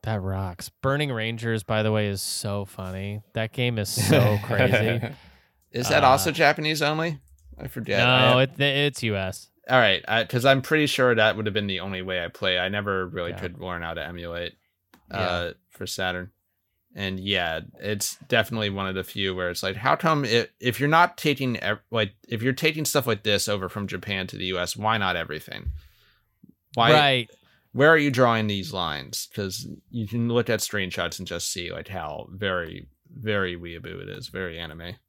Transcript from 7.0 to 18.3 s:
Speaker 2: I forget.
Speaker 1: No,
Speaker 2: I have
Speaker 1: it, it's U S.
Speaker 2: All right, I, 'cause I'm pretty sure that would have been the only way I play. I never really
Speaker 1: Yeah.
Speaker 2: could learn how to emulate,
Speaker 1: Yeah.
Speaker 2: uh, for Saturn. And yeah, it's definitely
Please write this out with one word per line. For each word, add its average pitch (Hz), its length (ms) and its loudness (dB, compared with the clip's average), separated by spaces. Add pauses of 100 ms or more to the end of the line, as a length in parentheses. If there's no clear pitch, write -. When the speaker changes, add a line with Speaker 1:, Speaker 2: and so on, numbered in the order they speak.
Speaker 2:
I - 100 -10
forget. 104 320 -2
Speaker 1:
No, 123 120 6
Speaker 2:
I 127 280 8
have 135 200 2
Speaker 1:
it, - 0 -
it's 143 440 2
U 104 120 0
S. 95 320 -6 (220)
Speaker 2:
All 127 80 6
right, 101 300 4
I, 110 160 2
'cause 123 200 -2
I'm 135 160 8
pretty 151 260 2
sure 127 280 4
that 107 220 4
would 107 100 -4
have 101 80 -2
been 101 140 -2
the 92 120 -4
only 95 220 -6
way 92 220 -4
I 87 40 -6
play. 92 300 -2
I 92 100 0
never 101 380 -2
really 87 240 -6
Speaker 1:
Yeah. 92 80 -10
Speaker 2:
could 90 220 -10
learn 87 220 -8
how 82 120 -6
to 78 100 -6
emulate, 85 500 -8 (540)
Speaker 1:
Yeah. 98 120 -6
Speaker 2:
uh, 87 320 -2 (180)
for - 160 -12
Saturn. 92 460 -4 (640)
And 95 240 -4
yeah, 90 400 -2 (180)
it's 104 380 -6 (120)
definitely 110 420 2